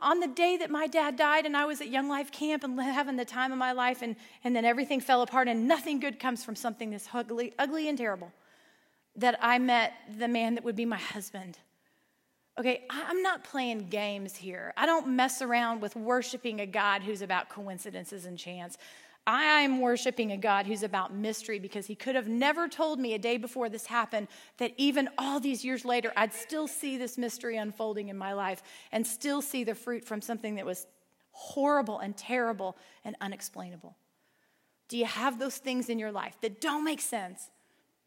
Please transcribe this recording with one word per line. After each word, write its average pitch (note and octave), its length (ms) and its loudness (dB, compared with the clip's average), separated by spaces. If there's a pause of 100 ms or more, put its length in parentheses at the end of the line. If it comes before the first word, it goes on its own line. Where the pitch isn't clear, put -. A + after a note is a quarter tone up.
on E4 200 4
the F4 80 0
day F4 280 4
that E4+ 140 -2
my D4+ 160 0
dad D4+ 300 2
died D4+ 280 6
and D4 100 0
I C#4+ 120 4
was D4 160 -4
at A#3 80 -8
Young C4+ 180 0
Life C#4+ 240 -2
Camp D4+ 320 -2
and B3+ 160 -2
having C4 360 0
the B3 100 -2
time B3+ 260 -2
of C4 60 -4
my B3+ 140 2
life, B3 280 2
and, A#3 160 -4 (280)
and B3 120 2
then A3+ 80 2
everything B3+ 340 4
fell B3+ 220 6
apart B3 260 4
and A3+ 220 2
nothing D4+ 320 2
good C#4 180 -2
comes B3 240 -2
from G#3+ 140 -8
something A3+ 320 -4
this G#3 240 -8
ugly, A#3 460 -4
ugly D4+ 280 0
and D4 120 0
terrible, F#3 340 -4 (840)
that A#3 260 4
I A#3+ 160 6
met A#3+ 340 4 (240)
the A#3 100 -2
man A#3 280 2
that A3+ 100 -6
would A#3 100 -2
be A#3 120 -2
my A3 100 -2
husband. F#3+ 600 -10 (1000)
Okay, B3 300 0
I, C#4+ 200 -6
I'm F4+ 120 0
not F#4 240 0
playing A#3 460 -4
games G3+ 440 -4
here. F3+ 400 -10
I - 120 2
don't D#4+ 220 4
mess B3+ 340 2
around A#3 400 2
with G#3 140 -6
worshiping A#3+ 640 -2
a G3+ 60 -4
God G3+ 360 2
who's G3 180 -4
about F#3 300 0
coincidences F#3+ 720 -10
and F3+ 140 -10
chance. F3 400 -12 (460)
I'm C#4 560 6
worshiping A#3+ 520 2
a G3 40 -4
God G3 300 4
who's G#3 160 -2
about F#3+ 320 0
mystery, G#3+ 460 -4
because G3 260 -8
he G#3+ 80 -8
could B3+ 220 -2
have A#3+ 100 0
never C#4+ 400 2
told D4+ 320 0
me A#3+ 160 0
a G#3+ 60 -2
day A#3 160 0
before A#3+ 320 -4
this G#3+ 180 -8
happened A3 400 0 (300)
that A#3+ 220 -2
even C4+ 380 4
all C#4 220 0
these C4 260 -2
years B3+ 200 -2
later, A#3+ 320 2
I'd G#3+ 180 4
still D#4 320 -4
see C4+ 320 -4
this B3 180 -4
mystery A#3+ 400 -4
unfolding G#3+ 520 -4
in G3 100 -8
my G3 140 -4
life F#3+ 320 -2 (260)
and A3+ 160 0
still C#4+ 340 -2
see C4 220 -2
the A3 140 -2
fruit A#3 280 -6
from G#3 180 -6
something A3 340 -4
that F#3+ 100 -6
was F3+ 220 -6 (420)
horrible C#4 680 2
and G3+ 160 -6
terrible A3+ 600 -2 (280)
and G#3+ 160 -8
unexplainable. F3+ 760 -12 (920)
Do A#3+ 100 -4
you A#3 80 4
have A#3 320 0
those B3+ 180 -2
things B3+ 320 -2
in A#3 120 0
your G#3+ 100 -4
life G3+ 300 -6
that G#3+ 200 -4
don't D4+ 220 0
make D4+ 180 -2
sense? F#3+ 480 -6 (580)